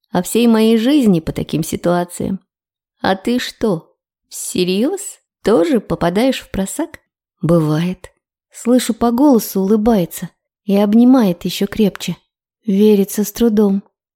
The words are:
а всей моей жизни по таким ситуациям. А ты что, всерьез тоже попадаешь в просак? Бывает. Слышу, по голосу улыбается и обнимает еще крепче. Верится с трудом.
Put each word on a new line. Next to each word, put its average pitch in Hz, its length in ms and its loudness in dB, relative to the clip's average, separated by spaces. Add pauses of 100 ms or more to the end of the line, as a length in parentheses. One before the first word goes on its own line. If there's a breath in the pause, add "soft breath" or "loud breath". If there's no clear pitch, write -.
(120)
а 180 120 -2
всей 233 240 0
моей 226 300 4
жизни 226 420 2
по - 120 -8
таким 160 320 -4
ситуациям. 175 760 -4 (640)
А 190 140 0
ты 240 240 -4
что, - 560 -6 (320)
всерьез 202 920 -4 (240)
тоже 277 360 2
попадаешь 196 640 -2
в - 100 -20
просак? 240 480 -8 (420)
Бывает. 160 680 -2 (480)
Слышу, 233 360 0
по 240 160 -2
голосу 240 500 2
улыбается 208 680 0 (340)
и 196 120 -2
обнимает 214 680 4
еще 190 220 -4
крепче. - 500 -2 (480)
Верится 202 580 2
с - 80 -8
трудом. 208 520 0 (320)